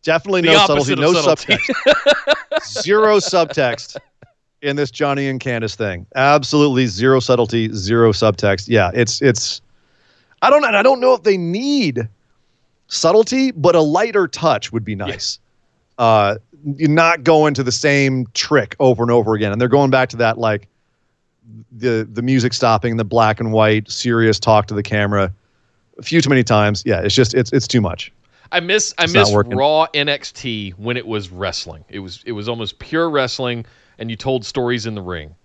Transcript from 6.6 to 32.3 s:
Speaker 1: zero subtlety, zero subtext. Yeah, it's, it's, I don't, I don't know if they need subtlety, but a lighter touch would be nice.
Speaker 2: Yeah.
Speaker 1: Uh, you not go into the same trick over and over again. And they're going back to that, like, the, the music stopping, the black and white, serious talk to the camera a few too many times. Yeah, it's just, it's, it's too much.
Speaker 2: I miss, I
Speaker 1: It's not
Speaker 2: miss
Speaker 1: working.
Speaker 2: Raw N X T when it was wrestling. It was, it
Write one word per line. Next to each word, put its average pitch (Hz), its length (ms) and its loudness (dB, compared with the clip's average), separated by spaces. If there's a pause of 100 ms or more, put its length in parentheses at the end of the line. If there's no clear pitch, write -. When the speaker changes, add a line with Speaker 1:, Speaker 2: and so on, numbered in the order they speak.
Speaker 1:
zero 120 340 2
subtlety, 117 520 0
zero 110 380 2
subtext. 101 560 0
Yeah, 101 280 2
it's, 117 280 -2
it's, - 380 0 (840)
I 226 80 4
don't, 294 140 6
I 208 180 2
don't 262 160 4
know 254 160 4
if - 80 -4
they 202 140 2
need 180 720 -2 (800)
subtlety, 226 640 2
but 170 240 2
a 165 40 6
lighter 185 460 0
touch 135 460 -2
would 113 120 -6
be 101 120 -8
nice. 98 420 -10 (600)
Speaker 2:
Yeah. 120 60 0
Speaker 1:
Uh, 107 320 4 (400)
you 156 120 0
not 165 340 2
go 156 240 4
into 139 160 0
the 123 100 -2
same 135 640 0
trick 131 460 -2
over 123 240 2
and 120 80 0
over 110 220 2
again. 104 180 -2
And 110 80 -4
they're 123 80 0
going 139 220 4
back 131 180 2
to - 80 -14
that, 113 220 0
like, 110 280 -2 (1040)
the, 113 400 -2
the 113 120 -8
music 123 320 0
stopping, 113 420 0
the 113 80 -2
black 110 340 2
and 113 140 -4
white, 107 360 2
serious 113 520 0
talk 107 280 4
to 107 60 -8
the 104 80 -4
camera 101 500 -2 (680)
a - 40 -20
few 165 180 0
too 135 100 0
many 131 120 4
times. 104 420 2
Yeah, 90 180 -2
it's 98 120 -2
just, 117 200 2
it's, 123 180 0
it's 143 160 -2
too 123 120 0
much. 90 320 -6 (400)
Speaker 2:
I 175 80 0
miss, 196 360 -2
I 170 80 0
Speaker 1:
It's 170 80 -2
not 190 100 4
Speaker 2:
miss 202 100 2
Speaker 1:
working. 120 240 0
Speaker 2:
Raw 156 360 2
N 147 160 -2
X 143 220 -6
T 107 460 -10
when 113 200 -6
it 123 80 -8
was 104 260 -8
wrestling. 87 580 -10
It 98 100 -14
was, 92 260 -16
it 120 60 -12